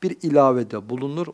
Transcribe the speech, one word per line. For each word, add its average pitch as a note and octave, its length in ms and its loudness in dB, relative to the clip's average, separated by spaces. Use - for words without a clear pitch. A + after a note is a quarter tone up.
bir F#3 200 -4
ilavede B2 640 2
bulunur. C#3 460 -6